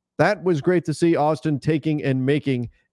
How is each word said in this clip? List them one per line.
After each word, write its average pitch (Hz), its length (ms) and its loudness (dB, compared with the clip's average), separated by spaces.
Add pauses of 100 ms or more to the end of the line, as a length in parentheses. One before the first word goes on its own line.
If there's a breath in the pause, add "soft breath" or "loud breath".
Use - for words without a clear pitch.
(180)
That 165 260 0
was 170 180 0
great 175 240 2
to 156 80 -4
see 170 220 2
Austin 147 440 0
taking 151 440 -2
and 131 220 0
making 131 440 0 (240)